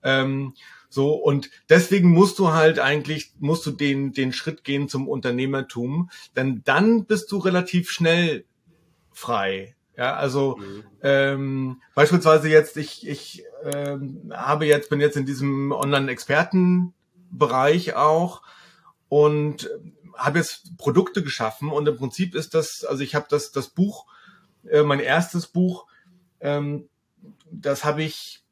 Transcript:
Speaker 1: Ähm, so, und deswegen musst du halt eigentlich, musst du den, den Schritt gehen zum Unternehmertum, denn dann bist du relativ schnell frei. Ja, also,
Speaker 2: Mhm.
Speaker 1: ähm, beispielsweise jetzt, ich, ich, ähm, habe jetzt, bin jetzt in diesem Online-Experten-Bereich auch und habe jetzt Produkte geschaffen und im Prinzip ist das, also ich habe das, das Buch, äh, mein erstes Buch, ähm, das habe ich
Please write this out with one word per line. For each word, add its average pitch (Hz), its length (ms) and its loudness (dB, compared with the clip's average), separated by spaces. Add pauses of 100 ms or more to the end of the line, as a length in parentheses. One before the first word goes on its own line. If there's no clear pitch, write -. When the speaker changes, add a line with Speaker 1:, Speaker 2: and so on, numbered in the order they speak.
Speaker 1:
Ähm, 135 520 -2 (340)
so, 139 240 0
und 139 380 0 (180)
deswegen 180 400 6
musst 180 300 6
du 175 140 4
halt 160 260 4
eigentlich, 143 580 -2
musst 156 300 -2
du 147 40 -6
den, 139 420 -2
den 131 200 -2
Schritt - 300 -10
gehen 139 260 -4
zum 135 180 -6
Unternehmertum, 135 1000 -4 (260)
denn 131 280 -2
dann 208 420 2
bist - 260 -4
du 202 60 -4
relativ 180 540 0
schnell 165 540 0 (680)
frei. 98 640 -6 (200)
Ja, 131 200 -2
also, 139 420 -2
Speaker 2:
Mhm. 101 260 -16 (200)
Speaker 1:
ähm, 135 760 0 (140)
beispielsweise 156 560 4
jetzt, 156 280 6
ich, - 300 -12
ich, - 360 -14 (200)
ähm, 143 680 -8
habe 147 320 -2
jetzt, 147 240 2
bin 147 120 -2
jetzt 147 160 0
in 139 100 -4
diesem 139 440 -4
Online-Experten-Bereich 143 2250 0
auch 160 460 2 (680)
und 151 640 2 (460)
habe 143 240 0
jetzt - 380 -8
Produkte 180 440 0
geschaffen 135 480 -6
und 147 180 -2
im 147 100 -2
Prinzip 151 360 -6
ist - 220 -6
das, - 300 -2
also 135 180 -4
ich 127 100 -10
habe 147 160 -2
das, 147 220 -2
das 135 180 -6
Buch, - 380 -2 (600)
äh, 151 140 4
mein 143 180 2
erstes 170 460 0
Buch, 180 400 -2 (540)
ähm, 143 500 -4 (640)
das 143 340 -4
habe 151 160 0
ich - 380 -10 (120)